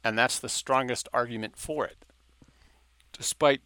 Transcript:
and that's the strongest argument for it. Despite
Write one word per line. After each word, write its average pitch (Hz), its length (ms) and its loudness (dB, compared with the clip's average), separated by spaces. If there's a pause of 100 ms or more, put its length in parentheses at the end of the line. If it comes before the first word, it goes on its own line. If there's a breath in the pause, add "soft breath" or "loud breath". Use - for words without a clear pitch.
and 110 160 0
that's 123 200 4
the 117 100 -8
strongest 131 640 -2
argument 117 440 -4
for 151 280 -4
it. - 140 -10 (1120)
Despite 139 540 2